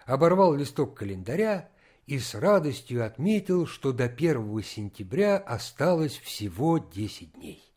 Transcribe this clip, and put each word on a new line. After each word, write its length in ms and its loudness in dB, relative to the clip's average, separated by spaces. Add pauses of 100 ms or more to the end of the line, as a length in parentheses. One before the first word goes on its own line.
оборвал 480 6
листок 420 -2
календаря 720 -4 (380)
и 100 -4
с 160 -6
радостью 720 2
отметил, 640 0
что 240 -4
до 180 0
первого 540 -2
сентября 760 -2
осталось 800 -2
всего 640 -2
десять 540 -10
дней. 280 -16 (160)